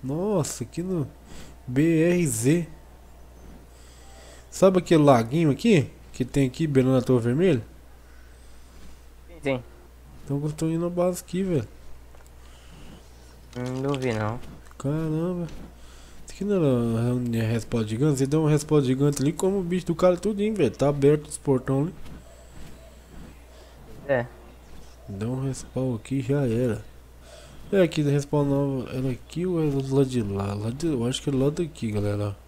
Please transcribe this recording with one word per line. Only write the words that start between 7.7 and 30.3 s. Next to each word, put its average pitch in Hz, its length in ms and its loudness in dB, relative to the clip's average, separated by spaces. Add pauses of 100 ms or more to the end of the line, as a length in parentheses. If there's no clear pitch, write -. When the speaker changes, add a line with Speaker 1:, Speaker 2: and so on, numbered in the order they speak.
Speaker 2:
Sim, 170 140 -20
sim. 131 200 0 (640)
Speaker 1:
Tão 139 140 -4
construindo 160 420 -2
uma 175 80 -2
base 175 320 0
aqui, 180 200 -4
velho. 165 240 0 (1900)
Speaker 2:
Hum, 127 240 -6
não 139 120 -2
vi, 127 180 -2
não. 107 260 -2 (400)
Speaker 1:
Caramba. 160 680 -4 (800)
Isso - 100 -16
aqui 190 100 -8
não 202 120 0
era 120 580 2
uma 120 320 -2
respawn 113 400 -2
gigante? 127 320 0
Você 135 80 2
deu 156 160 2
um 156 60 2
respawn 151 340 4
gigante 135 400 2
ali, 147 100 2
como 190 260 0
o 190 40 -2
bicho 175 240 -2
do 170 80 0
cara 180 220 4
tudinho, 208 380 -2
velho. 151 160 2
Tá 135 180 0
aberto 147 380 4
os - 100 -14
portão 135 460 0
ali. 165 120 -4 (2000)
Speaker 2:
É. 127 200 0 (840)
Speaker 1:
Dá 104 180 -6
um 131 180 -4
respawn 127 520 -4
aqui 135 200 -6
e 135 60 -2
já 139 240 0
era. 113 360 0 (920)
É, 196 100 6
aqui 156 200 2
da 143 80 2
respawn 143 340 2
nova. 139 520 0
Era 131 140 -2
aqui 156 360 -6
ou 175 140 0
era 151 100 2
do 135 260 -2
lado 135 120 4
de 123 140 0
lá? 101 320 -2